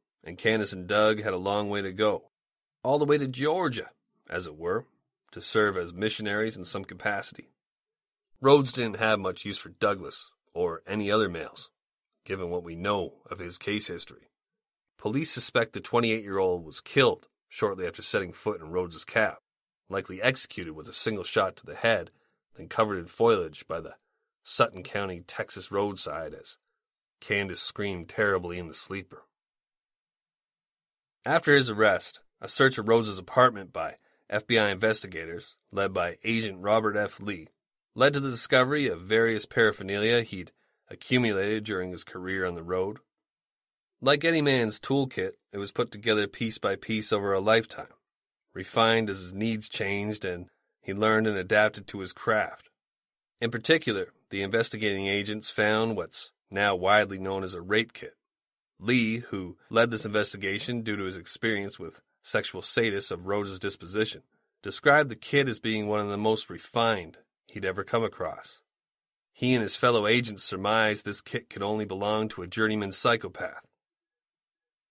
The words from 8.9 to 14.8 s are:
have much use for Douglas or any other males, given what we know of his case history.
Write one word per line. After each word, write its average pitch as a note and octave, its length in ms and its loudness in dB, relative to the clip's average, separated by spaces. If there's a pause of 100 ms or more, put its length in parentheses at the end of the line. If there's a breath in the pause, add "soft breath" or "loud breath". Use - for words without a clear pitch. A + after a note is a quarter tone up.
have A2 220 4
much F#2+ 240 -4
use G2+ 140 -6
for - 120 -12
Douglas F#2 640 -2 (220)
or E2+ 340 -2
any G2+ 240 -2
other G#2+ 180 4
males, - 400 -10 (560)
given F#2+ 240 -6
what F2 140 -4
we E2+ 120 -12
know F#2 400 -2 (140)
of F2 100 -10
his F2 180 -10
case G#2 300 -4
history. - 420 -12 (680)